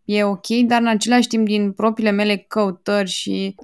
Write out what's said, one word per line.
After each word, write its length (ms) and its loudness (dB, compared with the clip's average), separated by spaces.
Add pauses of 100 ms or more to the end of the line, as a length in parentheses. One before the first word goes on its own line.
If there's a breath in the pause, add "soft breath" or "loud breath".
e 180 0
ok, 240 -4
dar 340 2
în 60 0
același 400 2
timp, 180 0
din 260 0
propriile 400 0
mele 360 0
căutări 600 -2
și 540 -6